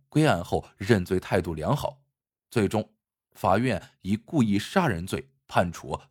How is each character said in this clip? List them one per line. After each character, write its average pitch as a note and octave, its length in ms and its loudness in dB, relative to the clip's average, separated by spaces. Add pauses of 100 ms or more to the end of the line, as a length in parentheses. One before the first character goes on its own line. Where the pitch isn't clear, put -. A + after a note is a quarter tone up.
(100)
归 D3+ 160 2
案 F2+ 180 2
后 - 320 -4
认 G2+ 260 4
罪 F#2 160 0
态 F#2+ 220 0
度 E2 140 -4
良 D#2 200 -2
好， - 280 -6 (480)
最 G2+ 180 0
终 G#2+ 240 -2 (400)
法 F#2+ 240 2
院 A#2 260 -2 (200)
以 G3 120 -2
故 E3+ 280 0
意 G2+ 160 4
杀 F3+ 300 0
人 F2+ 180 -4
罪 - 240 -6 (180)
判 F2+ 240 0
处 D2+ 260 -8 (120)